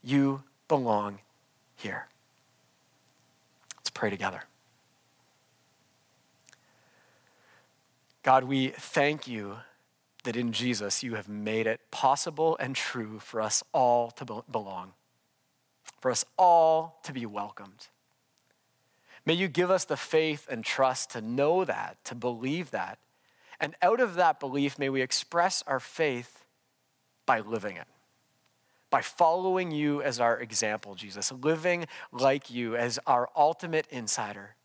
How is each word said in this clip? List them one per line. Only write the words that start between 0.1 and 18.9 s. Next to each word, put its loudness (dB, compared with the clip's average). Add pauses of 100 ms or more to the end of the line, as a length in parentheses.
belong 0 (560)
here. -10 (1700)
Let's -8
pray -2
together. -6 (3750)
God, 6
we 0
thank 0
you -8 (680)
that -4
in -2
Jesus -2
you -6
have -8
made -2
it -2
possible 2
and -6
true -6
for -6
us 0 (100)
all 4
to -14
be-, -10
belong, -6 (1040)
for 0
us 0 (140)
all 6
to -10
be -6
welcomed. -12 (1400)